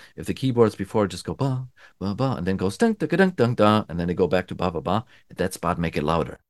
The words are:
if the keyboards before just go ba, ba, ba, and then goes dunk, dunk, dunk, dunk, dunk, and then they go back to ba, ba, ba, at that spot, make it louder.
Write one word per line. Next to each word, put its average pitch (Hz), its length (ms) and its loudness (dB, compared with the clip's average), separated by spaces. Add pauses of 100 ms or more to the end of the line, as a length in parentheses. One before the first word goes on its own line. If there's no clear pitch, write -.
(160)
if 82 100 -12
the 92 80 -4
keyboards 117 400 2
before 101 320 0
just 90 180 -10
go 85 100 -6
ba, 131 340 -4 (300)
ba, 98 160 -4
ba, 127 220 -2
and 85 100 -6
then 95 100 0
goes 92 200 -2
dunk, 226 220 0
dunk, - 140 -4
dunk, 185 240 4
dunk, 120 220 2
dunk, 107 300 4
and 82 100 -6
then 87 100 0
they 90 60 -2
go 90 120 2
back 90 220 0
to - 60 -10
ba, 90 160 -2
ba, 82 100 -4
ba, 92 240 -2 (260)
at - 80 -20
that 90 160 -2
spot, 82 240 -2
make 82 180 -2
it 78 60 0
louder. 80 480 0